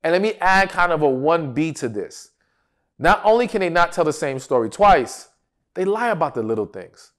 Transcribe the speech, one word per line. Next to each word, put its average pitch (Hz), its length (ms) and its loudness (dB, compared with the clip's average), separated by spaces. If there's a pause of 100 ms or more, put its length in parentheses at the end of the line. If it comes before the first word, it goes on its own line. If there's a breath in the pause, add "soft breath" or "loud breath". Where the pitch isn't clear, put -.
And 165 80 0
let 185 100 2
me 214 180 -2
add 190 300 2
kind 175 220 0
of 151 100 0
a 143 80 4
one 143 420 0
B 151 200 -2
to 127 160 -8
this. 101 400 -10 (680)
Not 175 260 2
only 226 240 4
can 202 120 -4
they 180 80 0
not 170 220 2
tell 170 140 -2
the 151 80 0
same 135 260 -6
story 120 300 0
twice, 180 600 2 (460)
they 185 100 -4
lie 220 260 -2
about 160 240 -2
the 117 80 -4
little 110 240 -2
things - 520 -20